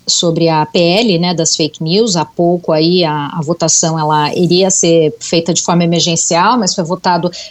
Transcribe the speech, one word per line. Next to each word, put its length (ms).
sobre 420
a 160
P 160
L, 380
né, 160
das 200
fake 280
news. 340
Há 80
pouco 480
aí 320
a, 300
a 80
votação, 560
ela 360
iria 360
ser 500
feita 320
de 80
forma 240
emergencial, 760
mas 160
foi 100
votado 460